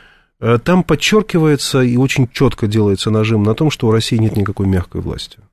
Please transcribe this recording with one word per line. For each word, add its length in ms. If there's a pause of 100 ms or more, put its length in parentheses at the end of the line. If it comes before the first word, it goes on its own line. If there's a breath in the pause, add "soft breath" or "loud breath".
(400 soft breath)
Э, 180
там 260
подчеркивается 960
и 160
очень 340
четко 360
делается 440
нажим 320
на 100
том, 160
что 180
у 40
России 260
нет 200
никакой 300
мягкой 340
власти. 360 (160)